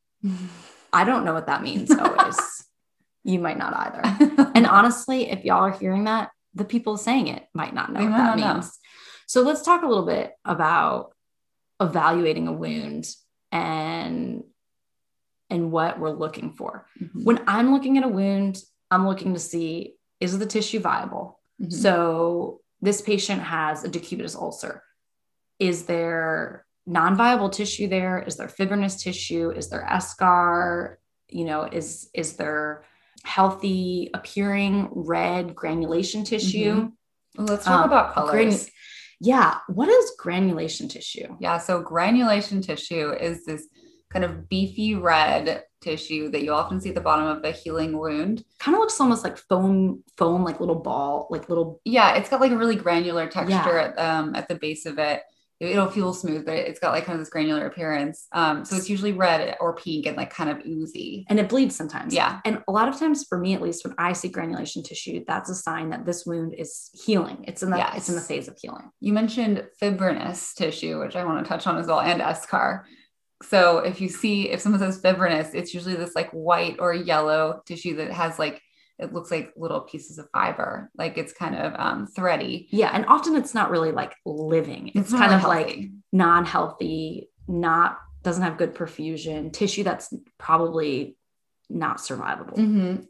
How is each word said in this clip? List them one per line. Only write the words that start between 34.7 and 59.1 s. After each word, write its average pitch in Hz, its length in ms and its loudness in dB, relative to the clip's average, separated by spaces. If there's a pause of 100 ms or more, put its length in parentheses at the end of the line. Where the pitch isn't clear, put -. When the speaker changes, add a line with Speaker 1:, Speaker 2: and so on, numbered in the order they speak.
Speaker 2:
red 170 640 -2
granulation 165 720 -2
tissue? 208 500 0
Speaker 1:
Mm-hmm. 226 120 2 (500)
Well, 208 100 -4
let's 202 180 0
talk 185 200 6
Speaker 2:
Um, 285 40 4
Speaker 1:
about - 240 4
colors. 151 200 0 (320)
Speaker 2:
granu-, - 40 -20 (520)
yeah. 214 360 6 (120)
What 208 200 0
is 480 300 6
granulation 170 680 -2
tissue? - 500 -12
Speaker 1:
Yeah. 175 180 0
So 175 240 -2
granulation 202 800 2
tissue 156 520 -4
is 170 320 -4
this 156 200 -8 (460)
kind 185 140 -2
of 165 240 -8
beefy 196 460 0
red 156 680 2 (180)
tissue 156 480 -6
that 143 140 -2
you 151 100 -2
often 165 260 0
see 185 100 -8
at - 60 -6
the 170 60 -4
bottom 156 240 2
of 156 180 -4
a 156 80 -2
healing 160 460 -4
wound. 160 460 -4 (160)
Speaker 2:
Kinda 330 200 2
looks 440 220 0
almost 233 220 4
like 175 140 -4
foam, 190 640 2 (140)
foam, 175 260 4
like 170 160 -4
little 175 160 0
ball, 143 560 -2
like 160 180 -6
little 165 340 -2
Speaker 1:
Yeah, 226 320 6
it's 202 140 0
got, 269 100 0
like, 262 120 6
a 240 60 2
really 226 180 2
granular 170 520 0
texture 180 240 -2
Speaker 2:
Yeah. 170 440 2
Speaker 1:
at, - 40 -6
um, 160 360 0
at 160 140 -6
the 175 60 -4
base 156 300 -8
of 151 140 -8
it. 147 240 0 (360)
It, 175 120 -4
it'll 196 180 4
feel 185 240 0
smooth, 156 320 -4
but 160 100 -4
it's 160 240 -4
got, 170 140 0
like, 165 120 -2
kind 175 100 -6
of 160 60 -4
this 156 100 -10
granular 151 340 -2
appearance. 151 680 -4
Um, 156 340 0
so 196 100 -4
it's 185 140 -4
usually 208 240 -2